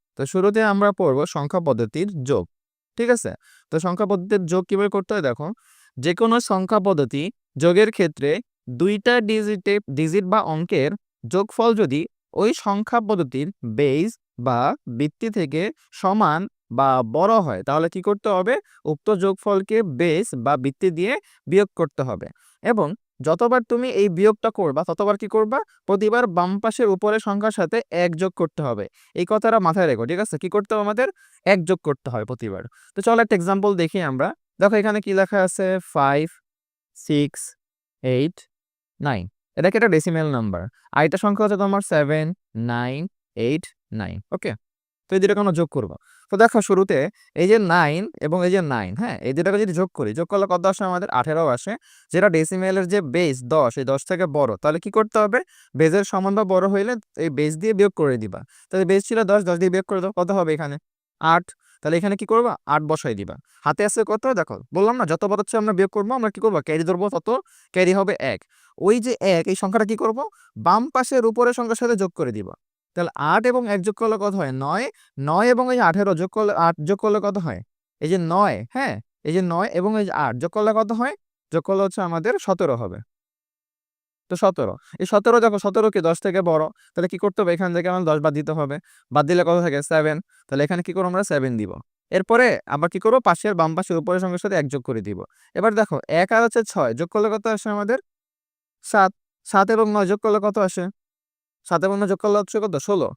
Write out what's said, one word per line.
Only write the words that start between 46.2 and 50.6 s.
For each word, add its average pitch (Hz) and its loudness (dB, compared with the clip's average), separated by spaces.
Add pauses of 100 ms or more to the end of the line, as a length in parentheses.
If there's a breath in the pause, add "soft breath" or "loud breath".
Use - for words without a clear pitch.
তো - -4
দেখো 226 6
শুরুতে 190 2 (360 soft breath)
এই 170 2
যে 214 8 (100)
নাইন 165 2 (180)
এবং 156 -2
এই 180 2
যে 190 2
নাইন, 113 -4
হ্যাঁ, 185 -6
এই 127 -4
দুটাকে 180 0
যদি 208 -2
যোগ 180 0
করি, 117 -4
যোগ 165 -4
করলে 196 0
কত 175 0